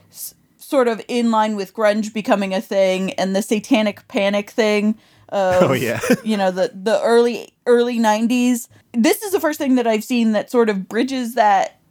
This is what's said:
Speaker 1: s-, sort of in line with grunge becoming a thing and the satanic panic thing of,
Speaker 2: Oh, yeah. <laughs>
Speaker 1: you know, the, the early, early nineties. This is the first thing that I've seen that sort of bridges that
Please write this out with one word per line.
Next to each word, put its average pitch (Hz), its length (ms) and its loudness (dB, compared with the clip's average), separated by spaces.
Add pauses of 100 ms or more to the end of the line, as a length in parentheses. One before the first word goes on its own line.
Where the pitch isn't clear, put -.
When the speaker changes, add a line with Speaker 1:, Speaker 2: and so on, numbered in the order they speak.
(100)
Speaker 1:
s-, - 240 -18 (240)
sort 262 300 0
of 220 200 -2
in 233 220 -2
line 220 260 0
with 196 180 -8
grunge 214 380 0
becoming 202 400 -2
a 190 80 -2
thing 190 540 0
and 190 200 -2
the 196 80 0
satanic 214 680 -2
panic 202 420 -2
thing 214 480 0 (320)
of, 185 400 2
Speaker 2:
Oh, - 20 2
yeah. 117 280 -2 (120)
<laughs> - 120 0
Speaker 1:
you 220 120 -2
know, 190 140 0
the, 180 240 -2
the 196 280 -2
early, 233 480 0 (160)
early 240 320 2
nineties. 233 680 0 (240)
This 240 300 2
is 403 100 -6
the 359 80 0
first 302 180 -2
thing 269 180 0
that 240 100 0
I've 220 180 0
seen 233 280 0
that 208 180 -2
sort 233 200 2
of 196 180 -6
bridges 247 460 -4
that 208 440 2 (120)